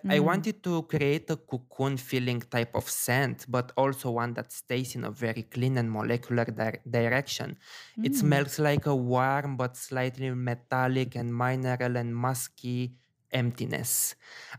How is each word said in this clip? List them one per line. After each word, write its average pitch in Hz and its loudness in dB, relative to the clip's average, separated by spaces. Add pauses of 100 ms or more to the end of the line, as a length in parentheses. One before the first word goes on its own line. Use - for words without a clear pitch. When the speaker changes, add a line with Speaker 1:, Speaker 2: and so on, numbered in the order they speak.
Speaker 1:
I 147 6
Speaker 2:
Mm. 147 6
Speaker 1:
wanted 185 2
to 165 0
create 147 0
a 160 0
cocoon 135 -4
feeling 123 -2
type 120 -2
of - -4
scent, 123 0
but 123 -2
also 135 2
one 117 -2
that 117 -8
stays 127 -4
in 117 -6
a 110 -6
very 113 -4
clean 127 0
and 117 2
molecular 117 0
di-, 110 -4 (100)
direction. 120 0 (460)
It 269 2
Speaker 2:
Mm. 285 2
Speaker 1:
smells 139 4
like 147 4
a 143 4
warm 131 2
but 123 -2
slightly 127 -4
metallic 127 0
and 120 -2
mineral 123 0
and 120 -2
musky 123 -2 (380)
emptiness. - 0 (440)